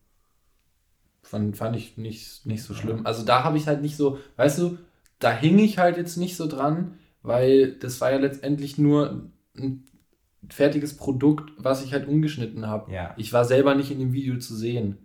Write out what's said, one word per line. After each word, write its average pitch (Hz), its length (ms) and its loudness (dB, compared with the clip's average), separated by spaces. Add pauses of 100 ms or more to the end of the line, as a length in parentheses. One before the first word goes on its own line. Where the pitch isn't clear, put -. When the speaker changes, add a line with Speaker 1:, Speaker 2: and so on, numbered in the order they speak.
(1200)
Speaker 1:
fand, 104 340 -4
fand 117 200 -4
ich - 200 -12
nicht, - 480 -14
nicht 110 180 -6
so 104 120 -12
schlimm. 110 240 -6
Speaker 2:
Ja. 110 60 -8
Speaker 1:
Also 113 200 -4
da 123 180 4
hab 156 120 0
ich 151 120 -2
halt 143 140 0
nicht 147 160 -6
so, 139 220 0 (180)
weißt 139 220 2
du, 175 180 -2 (420)
da 117 140 2
hing 165 260 4
ich 214 200 4
halt 175 180 4
jetzt 170 220 -6
nicht 175 180 -4
so 160 100 -4
dran, 151 520 -4 (240)
weil 131 500 4
das - 300 -10
war 127 100 2
ja 135 60 2
letztendlich 139 580 -4
nur 147 540 2 (260)
ein 131 300 -8 (640)
fertiges 147 480 0
Produkt, 139 600 0
was 135 260 -2
ich 127 80 -12
halt 139 160 -4
umgeschnitten 120 580 -2
hab. 107 240 -6
Speaker 2:
Ja. 90 280 -8
Speaker 1:
Ich 107 140 -10
war 120 120 4
selber 139 300 4
nicht 139 160 -2
in 131 80 -8
dem 127 160 -2
Video 127 240 -4
zu 117 180 -12
sehen. 110 480 -4